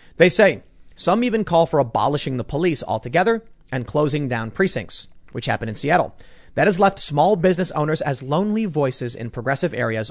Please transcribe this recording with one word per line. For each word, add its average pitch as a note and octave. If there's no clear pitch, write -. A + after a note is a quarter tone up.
They F3+
say, F3+
"Some G#3+
even A3
call E3
for D#3
abolishing C3
the A#2+
police D#3+
altogether F3+
and B2+
closing D3
down A2+
precincts," -
which A#2+
happened A2+
in G#2+
Seattle. C#3+
"That D3
has F#3+
left G3
small D#3+
business F3+
owners D3+
as C#3
lonely G#3
voices C3+
in A#2
progressive C#3
areas A2+